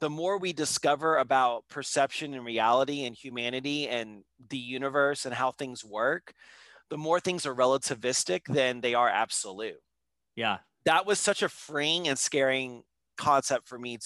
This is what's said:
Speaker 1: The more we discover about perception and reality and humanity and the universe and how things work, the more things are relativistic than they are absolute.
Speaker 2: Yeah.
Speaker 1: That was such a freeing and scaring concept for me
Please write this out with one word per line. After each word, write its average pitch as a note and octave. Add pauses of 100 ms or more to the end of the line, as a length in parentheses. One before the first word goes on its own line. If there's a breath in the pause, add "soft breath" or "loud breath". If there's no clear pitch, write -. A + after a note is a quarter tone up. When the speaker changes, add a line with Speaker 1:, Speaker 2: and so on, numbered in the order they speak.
Speaker 1:
The D3+
more F3
we F3+
discover D3+
about B2
perception C#3+
and B2
reality B2
and A#2
humanity C3
and A2 (240)
the C#3
universe C3+
and B2
how B2+
things B2+
work, A2+ (560 loud breath)
the D3+
more D#3+
things F3+
are C3
relativistic B2+
than B2+
they A#2+
are A#2+
absolute. G2+ (560)
Speaker 2:
Yeah. A2 (240)
Speaker 1:
That E3+
was G3+
such -
a F3
freeing D#3
and C3+
scaring C3 (320)
concept C#3
for B2+
me A#2+